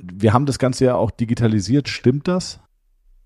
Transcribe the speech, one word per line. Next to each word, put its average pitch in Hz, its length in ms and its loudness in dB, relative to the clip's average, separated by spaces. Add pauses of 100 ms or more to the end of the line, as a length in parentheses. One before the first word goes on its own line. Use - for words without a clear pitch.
Wir 95 320 0
haben 131 140 4
das 135 120 -4
Ganze 135 260 0
ja 123 100 2
auch 98 160 0
digitalisiert. 113 760 0
Stimmt 139 400 0
das? 180 320 -4 (640)